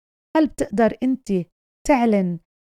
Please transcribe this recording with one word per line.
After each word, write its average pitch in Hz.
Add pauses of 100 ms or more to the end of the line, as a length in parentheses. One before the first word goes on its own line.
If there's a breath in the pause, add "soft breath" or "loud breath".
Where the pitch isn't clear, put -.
(380)
هل 311
بتقدر 214 (100)
أنت 254 (560)
تعلن 208 (280)